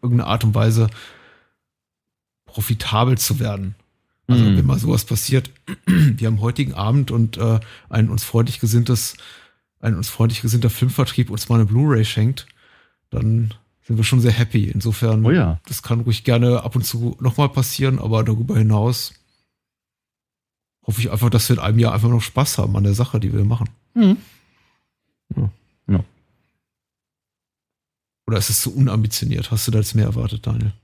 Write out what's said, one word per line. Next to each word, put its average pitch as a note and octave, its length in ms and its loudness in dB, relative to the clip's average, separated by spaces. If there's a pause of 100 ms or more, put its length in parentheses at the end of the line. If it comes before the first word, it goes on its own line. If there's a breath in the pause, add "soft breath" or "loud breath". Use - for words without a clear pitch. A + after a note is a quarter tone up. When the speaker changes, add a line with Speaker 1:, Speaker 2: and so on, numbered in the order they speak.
Speaker 1:
irgendeine B2 280 0
Art A2 140 0
und G#2 100 2
Weise A2 340 2 (1600 loud breath)
profitabel A2+ 720 -2
zu - 220 -2
werden. G2+ 340 -6 (540)
Also, B2 160 4
Speaker 2:
Mhm. G2+ 140 4
Speaker 1:
wenn F2+ 80 2
mal C3 120 2
sowas A2+ 260 0
passiert, B2+ 460 -2 (240)
<clears throat> - 120 -12
wir D3+ 420 2
haben A2 120 0
heutigen B2 340 -2
Abend A#2 360 0
und, A2+ 260 0
äh, A2+ 220 2 (300 loud breath)
ein A2+ 220 2
uns A2+ 120 -4
freundlich A#2 380 -2
gesinntes, A#2 560 0 (640 loud breath)
ein A2 160 -2
uns F#2+ 120 -6
freundlich A2+ 340 0
gesinnter A2+ 280 2
Filmvertrieb B2+ 600 -2
uns G#2 180 -8
mal A#2 80 2
eine A2 100 4
Blu-ray A#2 380 2
schenkt, A2 420 -2 (640 soft breath)
dann A2+ 440 -2 (280)
sind A2+ 140 -4
wir A2 80 0
schon B2+ 160 2
sehr A#2 100 4
happy. G#2+ 360 0
Insofern, A2 600 0
Speaker 2:
Oh C3 60 4
ja. F#2 340 2
Speaker 1:
das - 160 -10
kann A#2 200 -2
ruhig A2+ 200 -2
gerne A#2+ 400 2
ab A#2+ 140 -6
und B2 80 0
zu A#2 360 -6
nochmal C3 280 0
passieren, C3 500 -2
aber A2 240 0
darüber A2+ 340 -2
hinaus A2 580 0 (1700)
hoffe A2 140 -4
ich A2+ 100 -2
einfach, A2+ 200 0
dass A2+ 180 2
wir B2 80 4
in - 60 -4
einem A2 160 2
Jahr A2+ 140 2
einfach A2+ 160 0
noch A#2 140 2
Spaß - 360 -2
haben G2+ 180 0
an G2 80 2
der G2+ 100 2
Sache, A#2 260 -2
die - 120 -4
wir G2+ 120 0
machen. A#2 240 -2 (260)
Speaker 2:
Mhm. G#3 220 4 (1200 soft breath)
Speaker 1:
Ja. G2 140 -2 (380)
Speaker 2:
Ja. - 160 0 (2250)
Speaker 1:
Oder A2+ 120 0
ist G#2+ 120 -2
es G#2 100 0
zu - 140 -6
unambitioniert? A2 760 -2
Hast A2 160 -2
du A#2 60 -2
da A2 60 2
jetzt G#2+ 160 -2
mehr A2 120 2
erwartet, A2+ 400 -4
Daniel? A2+ 260 -2 (120)